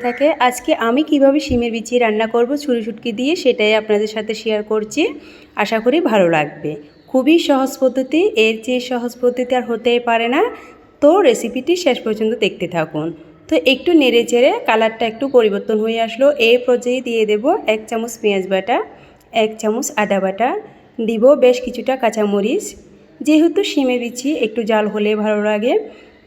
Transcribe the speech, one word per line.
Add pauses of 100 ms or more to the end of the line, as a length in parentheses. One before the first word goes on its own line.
থাকে। (200)
আজকে (160)
আমি
কিভাবে
শিমের
বিচি (100)
রান্না
করব (120)
ছুরি
শুটকি
দিয়ে, (100)
সেটাই
আপনাদের
সাথে (100)
শেয়ার
করছি। (600)
আশা
করি (120)
ভালো (100)
লাগবে। (400)
খুবই (120)
সহজ
পদ্ধতি, (240)
এর (100)
চেয়ে
সহজ
পদ্ধতি
আর
হতেই
পারে
না। (600)
তো (180)
রেসিপিটি (120)
শেষ
পর্যন্ত (120)
দেখতে (100)
থাকুন। (400)
তো (140)
একটু (100)
নেড়ে
চেড়ে (180)
কালারটা
একটু (120)
পরিবর্তন
হয়ে
আসলো, (220)
এই (100)
পর্যায়ে
দিয়ে
দেব (300)
এক
চামচ (100)
পেঁয়াজ
বাটা, (680)
এক (100)
চামচ (160)
আদা
বাটা, (600)
দিব (180)
বেশ
কিছুটা
কাঁচামরিচ। (600)
যেহেতু (100)
শিমের
বিচি (160)
একটু (100)
জাল (100)
হলে (120)
ভালো (100)
লাগে, (520)